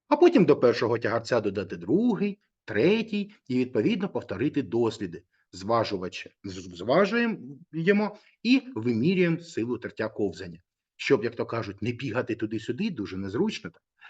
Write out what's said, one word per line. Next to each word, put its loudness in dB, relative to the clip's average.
А 4
потім 8
до 6
першого 2
тягарця 0
додати -4
другий, 0
третій 0
і, 0
відповідно, 0
повторити -4
досліди. -2
Зважувачі -4
з-, -12
зважуємо 0
і 4
вимірюємо 2
силу -4
тертя -6
ковзання. -6
Щоб, 2
як -4
то -4
кажуть, -6
не -2
бігати -4
туди-сюди, -4
дуже -8
незручно, -4
так, -20